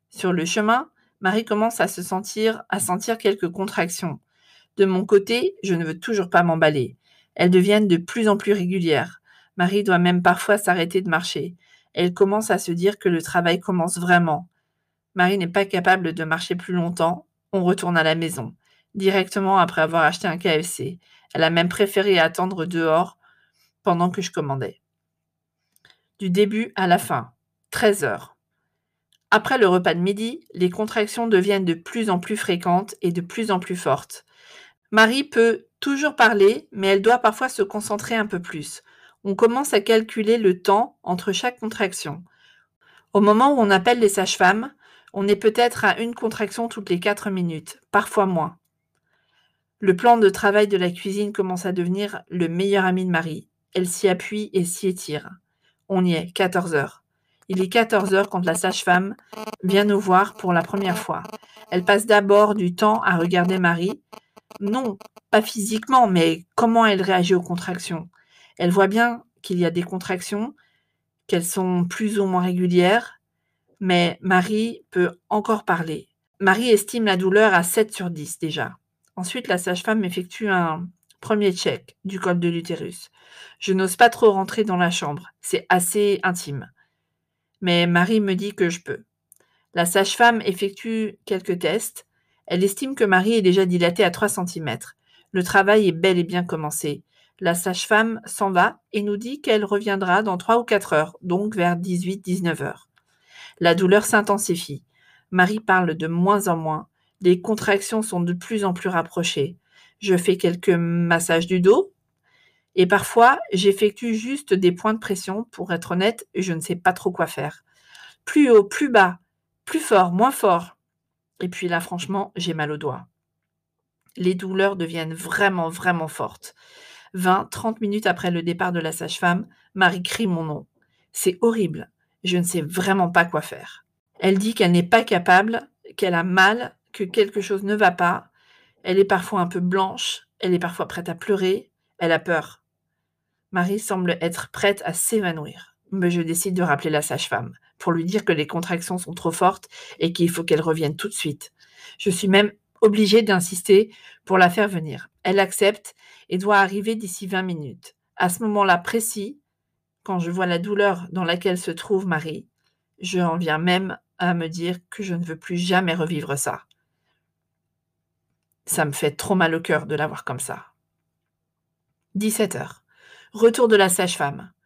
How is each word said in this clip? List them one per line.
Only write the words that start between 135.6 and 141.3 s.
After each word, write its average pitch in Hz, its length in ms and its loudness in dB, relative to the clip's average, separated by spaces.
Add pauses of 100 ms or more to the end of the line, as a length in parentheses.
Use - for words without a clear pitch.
qu'elle 180 180 -2
a 170 100 0
mal, 233 540 2 (140)
que 208 120 -8
quelque 202 380 -2
chose 196 220 -4
ne 202 120 -2
va 208 160 4
pas. - 380 -2 (540)
Elle 180 160 2
est 196 60 6
parfois 190 360 -2
un 175 60 0
peu 180 120 -6
blanche, 190 680 -2 (120)
elle 180 140 0
est 175 60 2
parfois 175 280 -6
prête 175 220 -10
à 165 60 -8
pleurer, 190 560 -2 (260)